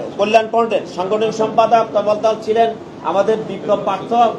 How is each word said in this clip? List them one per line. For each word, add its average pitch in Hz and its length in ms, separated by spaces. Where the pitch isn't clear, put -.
কল্যাণ 214 300
ফ্রন্টের 226 360
সাংগঠনিক 208 380
সম্পাদক 220 500
তবলতাল 208 500
ছিলেন, 226 260
আমাদের 196 340
বিপ্লব 196 380
পার্থ, 196 280
আহ, 233 240